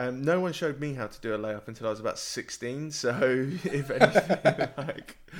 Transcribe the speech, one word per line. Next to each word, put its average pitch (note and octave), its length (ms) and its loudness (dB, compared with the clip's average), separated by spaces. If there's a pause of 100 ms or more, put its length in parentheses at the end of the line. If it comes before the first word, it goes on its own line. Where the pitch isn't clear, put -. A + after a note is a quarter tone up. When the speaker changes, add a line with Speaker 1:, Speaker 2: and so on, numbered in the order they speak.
Speaker 1:
um, B2+ 220 -4
no E3+ 180 4
one F3+ 120 0
showed D3 280 -2
me D3 140 -4
how A#2+ 120 -4
to - 140 -12
do A2+ 120 -2
a G#2+ 60 0
layup G#2+ 300 -4
until A2+ 180 -6
I A2 40 2
was G#2+ 100 -2
about A2 180 -2
sixteen. C3+ 720 -6
So C#3+ 200 -2
<laughs> C3 540 2
if C#3+ 240 -2
anything, - 840 4
Speaker 2:
<laughs> - 40 -20
Speaker 1:
like, - 400 -8 (240)